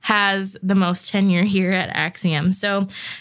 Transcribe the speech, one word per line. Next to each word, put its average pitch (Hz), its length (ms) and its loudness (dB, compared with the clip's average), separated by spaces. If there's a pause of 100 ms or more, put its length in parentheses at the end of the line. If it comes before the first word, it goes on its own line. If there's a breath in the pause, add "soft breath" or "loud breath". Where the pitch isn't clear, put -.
has 196 600 0
the 190 120 2
most 180 360 0
tenure 190 340 2
here 190 280 2
at 185 180 -2
Axiom. 160 640 0
So 196 360 -2 (320 loud breath)